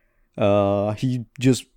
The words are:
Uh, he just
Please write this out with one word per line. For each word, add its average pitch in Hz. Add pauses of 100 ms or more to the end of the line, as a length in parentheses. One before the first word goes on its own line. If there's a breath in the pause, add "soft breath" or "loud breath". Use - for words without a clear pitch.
(380)
Uh, 101
he 123 (140)
just 127 (120)